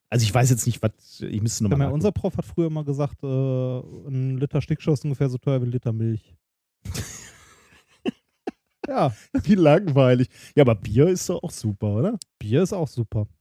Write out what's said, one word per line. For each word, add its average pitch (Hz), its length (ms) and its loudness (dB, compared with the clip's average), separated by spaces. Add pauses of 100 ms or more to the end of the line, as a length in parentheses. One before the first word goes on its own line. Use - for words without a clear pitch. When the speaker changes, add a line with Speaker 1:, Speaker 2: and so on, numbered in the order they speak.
Speaker 1:
Also 120 140 2
ich 104 100 0
weiß 127 180 4
jetzt 117 160 2
nicht, 113 140 -2
was, - 400 -6
ich - 200 -4
müsste 110 220 -2
noch 104 80 0
mal 143 40 2
Speaker 2:
Ja, 139 40 2
Speaker 1:
nachgucken. 139 160 0
Speaker 2:
unser 175 160 0
Prof - 260 -4
hat 170 80 -6
früher 165 240 -2
mal 156 160 -6
gesagt, 143 380 -4
äh, 139 40 -8
ein 131 1080 -4
Liter 139 240 -2
Stickstoff - 320 -2
ist 131 100 -2
ungefähr 143 240 -2
so 127 120 -4
teuer 135 220 -2
wie 120 40 -2
ein 120 60 -2
Liter 123 200 -4
Milch. 110 440 -4 (500)
Speaker 1:
<laughs> - 80 -8 (1900)
Speaker 2:
Ja. 185 260 0 (300)
Speaker 1:
Wie 208 120 4
langweilig. 139 720 4 (280)
Ja, 147 80 8
aber 120 120 6
Bier 117 320 2
ist 180 220 -2
doch 180 120 -4
auch 175 100 -8
super, 104 440 -4
oder? 185 240 -2 (180)
Speaker 2:
Bier 117 260 0
ist 185 100 -2
auch 170 140 -2
super. 107 400 -4 (140)